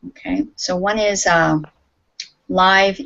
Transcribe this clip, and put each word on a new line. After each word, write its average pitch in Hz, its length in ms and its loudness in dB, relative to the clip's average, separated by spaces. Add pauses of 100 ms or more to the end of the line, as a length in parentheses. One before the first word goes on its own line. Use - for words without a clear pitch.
Okay, 277 380 -6 (100)
so - 200 -6
one 202 240 -2
is, 202 260 -2
uh, 165 340 2 (880)
live 190 560 2